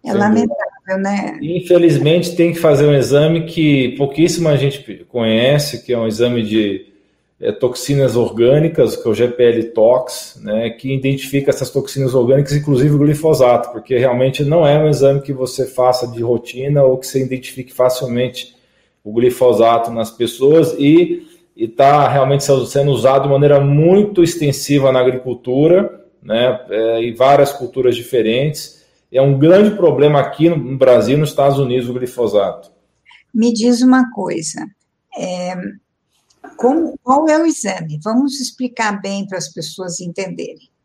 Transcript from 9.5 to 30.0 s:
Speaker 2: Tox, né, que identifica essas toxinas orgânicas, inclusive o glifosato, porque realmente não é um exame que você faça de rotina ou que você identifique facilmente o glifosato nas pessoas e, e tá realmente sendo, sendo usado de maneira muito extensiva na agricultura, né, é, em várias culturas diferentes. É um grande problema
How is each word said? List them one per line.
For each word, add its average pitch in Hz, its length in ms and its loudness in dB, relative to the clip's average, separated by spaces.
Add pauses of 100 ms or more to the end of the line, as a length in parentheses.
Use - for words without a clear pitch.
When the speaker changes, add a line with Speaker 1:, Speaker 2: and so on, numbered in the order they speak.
Speaker 2:
Tox, - 720 -2
né, 110 280 -4
que 131 220 -10
identifica 135 580 -2
essas 131 200 -6
toxinas 135 440 -4
orgânicas, 135 380 2
inclusive 147 400 0
o 147 60 2
glifosato, 147 720 2
porque 123 260 -4
realmente 131 480 0
não 156 220 2
é 147 100 4
um 156 120 2
exame 139 340 2
que 143 100 -10
você 127 340 -6
faça 123 420 0
de 117 120 -12
rotina 123 640 -2
ou 131 160 4
que - 80 -14
você 131 160 -2
identifique 127 500 -10
facilmente 127 840 -4 (480)
o 107 80 -12
glifosato 117 800 2
nas 113 180 -6
pessoas 135 680 2
e, 160 480 2 (280)
e 113 120 -6
tá 139 400 4
realmente 139 340 0
sendo, 131 240 0
sendo 143 240 -2
usado 131 340 2
de 143 40 -2
maneira 143 320 4
muito 170 640 2
extensiva 143 680 0
na 127 80 2
agricultura, 127 1040 0 (160)
né, 120 500 -2
é, 113 320 -2
em 117 120 -6
várias 139 380 4
culturas 123 420 -2
diferentes. 117 880 -4 (280)
É 131 100 0
um 139 180 2
grande 190 380 6
problema 147 440 2